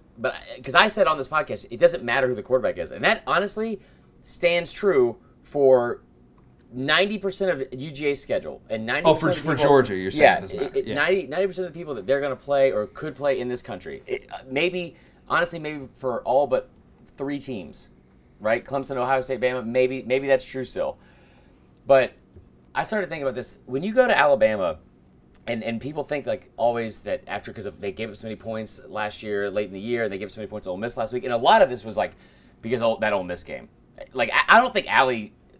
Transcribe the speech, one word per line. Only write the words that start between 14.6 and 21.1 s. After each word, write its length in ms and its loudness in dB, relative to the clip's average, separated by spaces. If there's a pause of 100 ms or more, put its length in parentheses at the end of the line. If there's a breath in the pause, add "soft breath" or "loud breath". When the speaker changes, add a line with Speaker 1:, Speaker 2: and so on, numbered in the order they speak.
Speaker 1:
honestly, 300 -2
maybe 360 -10
for 280 -4
all 240 2
but 220 -2 (480)
three 220 -6
teams, 500 -12 (500)
right? 240 0
Clemson, 340 -6
Ohio 240 0
State, 200 -6
Bama, 240 0
maybe, 380 2
maybe 240 0
that's 180 4
true 180 -6
still. 340 -6 (920 soft breath)